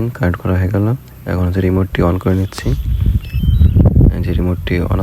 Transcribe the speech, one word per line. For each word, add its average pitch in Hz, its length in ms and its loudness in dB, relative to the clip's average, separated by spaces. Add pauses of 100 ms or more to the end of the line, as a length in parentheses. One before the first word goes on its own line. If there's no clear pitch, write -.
(180)
কানেক্ট 87 240 0
করা 95 200 -2
হয়ে 92 140 -2
গেল। 101 120 0 (440)
এখন 90 160 -2
হচ্ছে 92 200 0
রিমোটটি 92 400 0
on 87 160 0
করে 95 180 0
নিচ্ছি। - 260 -6 (1500)
এই 87 100 -4
যে 90 120 -2
রিমোটটি 90 360 -2 (180)
on - 120 0